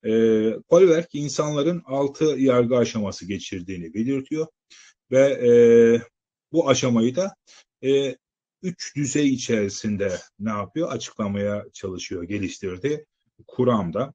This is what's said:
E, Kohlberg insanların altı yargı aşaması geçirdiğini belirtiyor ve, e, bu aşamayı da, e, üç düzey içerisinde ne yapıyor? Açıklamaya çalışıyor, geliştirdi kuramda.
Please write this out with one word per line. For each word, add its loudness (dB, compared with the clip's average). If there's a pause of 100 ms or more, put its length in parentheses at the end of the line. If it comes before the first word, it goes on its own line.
E, -2 (580)
Kohlberg 6
insanların -4
altı -2
yargı 2
aşaması -2
geçirdiğini -10
belirtiyor -4 (640)
ve, 6
e, 4 (1000)
bu 0
aşamayı 2
da, -4 (480)
e, 0 (460)
üç -10
düzey 0
içerisinde -4 (220)
ne -6
yapıyor? -6
Açıklamaya -6
çalışıyor, -10
geliştirdi -8 (420)
kuramda. -2